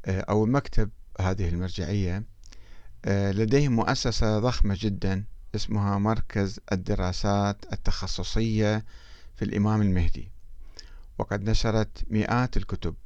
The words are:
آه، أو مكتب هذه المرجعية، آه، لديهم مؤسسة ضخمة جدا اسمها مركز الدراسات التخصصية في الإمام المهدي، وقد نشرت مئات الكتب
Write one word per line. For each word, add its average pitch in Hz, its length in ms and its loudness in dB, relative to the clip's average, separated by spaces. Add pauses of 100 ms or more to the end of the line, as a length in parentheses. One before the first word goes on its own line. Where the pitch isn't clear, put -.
آه، 95 140 0
أو 107 260 2
مكتب 123 440 4 (300)
هذه 95 280 0
المرجعية، 92 760 -2 (800)
آه، 98 280 0
لديهم 117 440 4
مؤسسة 110 640 2
ضخمة 104 420 4
جدا 98 440 -2 (300)
اسمها 101 440 0
مركز 101 600 0 (120)
الدراسات 101 1000 0
التخصصية 107 1120 0 (520)
في - 80 -4
الإمام 104 380 2
المهدي، 92 480 4 (880)
وقد 101 320 -2
نشرت 110 600 2
مئات 117 460 0
الكتب - 380 -2 (120)